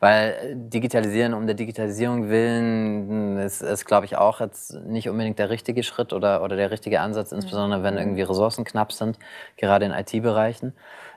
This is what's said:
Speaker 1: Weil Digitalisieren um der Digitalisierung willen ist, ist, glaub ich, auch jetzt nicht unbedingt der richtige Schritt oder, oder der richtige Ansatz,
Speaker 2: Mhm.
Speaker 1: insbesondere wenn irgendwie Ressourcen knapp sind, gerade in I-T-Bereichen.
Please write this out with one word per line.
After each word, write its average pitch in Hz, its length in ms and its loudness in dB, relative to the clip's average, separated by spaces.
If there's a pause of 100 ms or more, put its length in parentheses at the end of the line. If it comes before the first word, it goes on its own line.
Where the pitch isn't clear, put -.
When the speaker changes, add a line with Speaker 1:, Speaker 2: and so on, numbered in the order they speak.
Speaker 1:
Weil 107 540 4
Digitalisieren 117 800 0
um 110 120 -2
der 107 80 2
Digitalisierung 110 760 -2
willen 110 1080 0
ist, 98 220 -4
ist, - 240 -4
glaub 101 200 4
ich, - 120 -6
auch 104 240 4
jetzt - 320 -8 (140)
nicht 110 240 -4
unbedingt 110 280 -2
der 101 120 2
richtige 117 320 -2
Schritt - 320 -4
oder, 98 280 2
oder 98 140 -2
der 98 140 0
richtige 104 300 0
Ansatz, 107 320 -4
Speaker 2:
Mhm. 101 60 -6
Speaker 1:
insbesondere 101 440 -2
wenn 98 160 0
irgendwie 95 240 -2
Ressourcen 104 420 0
knapp 107 280 -2
sind, 110 260 -4 (400)
gerade 101 260 4
in 98 80 0
I-T-Bereichen. 110 800 -2 (440)